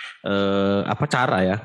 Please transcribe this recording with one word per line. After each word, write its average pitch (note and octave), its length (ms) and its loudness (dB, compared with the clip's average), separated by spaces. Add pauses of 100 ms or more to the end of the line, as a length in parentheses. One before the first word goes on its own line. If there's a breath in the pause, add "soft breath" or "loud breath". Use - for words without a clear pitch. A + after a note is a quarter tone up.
(240 loud breath)
eh, G2 600 0
apa, - 220 -2
cara C3 380 0
ya. F#2 220 2